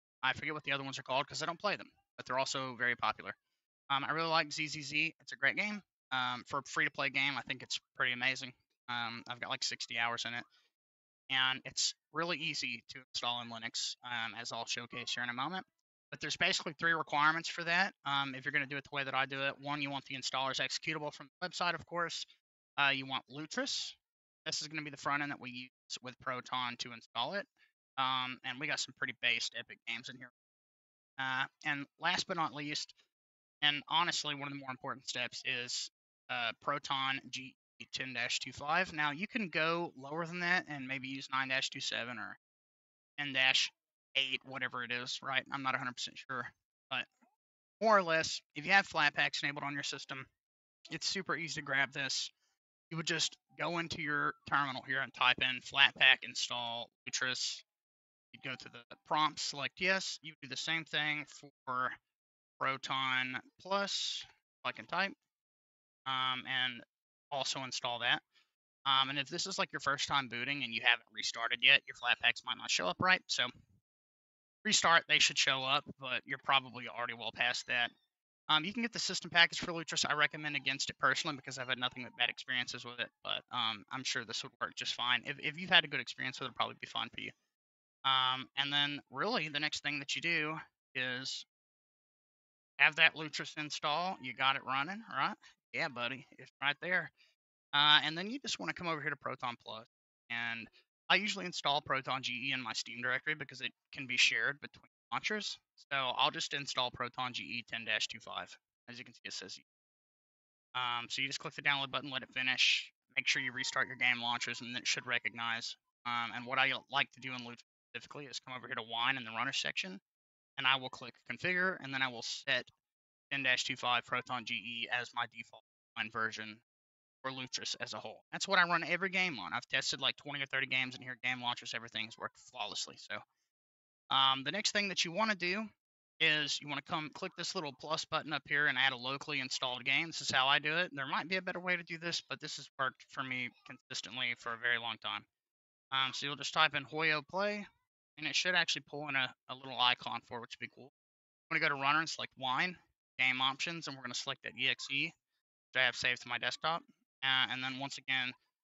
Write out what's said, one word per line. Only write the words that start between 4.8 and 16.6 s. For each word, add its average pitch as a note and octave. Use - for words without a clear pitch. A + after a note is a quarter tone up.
Z. D3+
It's -
a -
great C3+
game. G#3
Um, B2
for C#3+
a -
free-to-play C#3+
game, C3+
I A#2
think B2+
it's -
pretty B2+
amazing. B2+
Um, A#2
I've A#2+
got, F#2+
like, C3
sixty -
hours A#2
in A#2+
it, A#2+
and C3
it's -
really E3
easy C3
to C3
install A#2+
in A#2
Linux, A2+
um, A#2
as A#2
I'll A#2
showcase B2
here A#2+
in B2
a A#2+
moment. D#3+
But C#3+
there's D3+
basically F3+